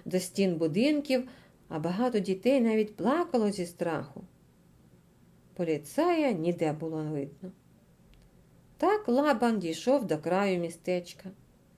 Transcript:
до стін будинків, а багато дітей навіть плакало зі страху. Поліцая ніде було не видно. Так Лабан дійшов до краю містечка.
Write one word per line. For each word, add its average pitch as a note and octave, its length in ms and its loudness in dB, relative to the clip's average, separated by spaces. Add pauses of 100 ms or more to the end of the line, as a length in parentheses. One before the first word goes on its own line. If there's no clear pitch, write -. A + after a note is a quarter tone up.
до F#3 140 -2
стін F#3 360 0
будинків, B3+ 760 0 (380)
а E3 120 -6
багато G#3 400 0
дітей G3 420 2
навіть A3 340 2
плакало B3 560 0
зі F#3+ 140 -4
страху. - 580 -6 (1300)
Поліцая C4+ 800 0
ніде E3 420 0
було D#3 300 -6
не D3+ 80 -4
видно. D#3 400 -8 (1300)
Так G#4 300 2
Лабан B3 520 2
дійшов F#3+ 480 0
до D3+ 100 0
краю F#3 420 0
містечка. F3 720 -6 (480)